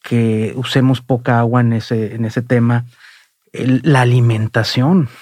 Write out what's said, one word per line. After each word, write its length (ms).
que 540
usemos 440
poca 380
agua 220
en 100
ese, 440
en 100
ese 160
tema, 440
el, 300
la 180
alimentación. 1040